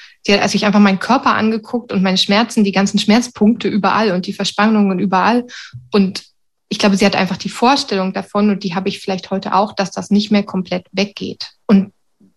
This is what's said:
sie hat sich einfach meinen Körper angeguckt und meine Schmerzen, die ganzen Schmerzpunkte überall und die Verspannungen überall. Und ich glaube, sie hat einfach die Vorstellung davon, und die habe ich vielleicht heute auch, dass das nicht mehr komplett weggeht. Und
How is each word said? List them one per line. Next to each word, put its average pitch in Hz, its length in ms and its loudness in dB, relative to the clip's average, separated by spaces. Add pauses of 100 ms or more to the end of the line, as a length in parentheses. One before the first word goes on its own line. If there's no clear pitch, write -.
(240)
sie 202 80 2
hat 196 160 2
sich 208 160 -2
einfach 208 140 2
meinen 196 220 4
Körper 254 340 2
angeguckt 220 560 -4
und 190 140 0
meine 185 140 0
Schmerzen, 214 440 0
die 196 80 2
ganzen 196 300 0
Schmerzpunkte 220 680 2
überall 202 460 0
und 180 160 -4
die 202 40 -8
Verspannungen 202 680 0
überall. 196 440 0 (460)
Und 196 400 0 (380)
ich 208 100 -8
glaube, 202 180 2
sie 185 80 2
hat 185 120 2
einfach 185 200 -2
die - 140 -8
Vorstellung 220 640 0
davon, 202 340 -2
und 196 160 -2
die 170 100 -6
habe 190 140 -4
ich 196 120 -8
vielleicht 190 300 -6
heute 196 240 -4
auch, 208 200 0
dass 185 160 -4
das - 200 -8
nicht 208 200 2
mehr 202 120 2
komplett 185 500 -6
weggeht. - 580 -6 (160)
Und 196 260 4 (440)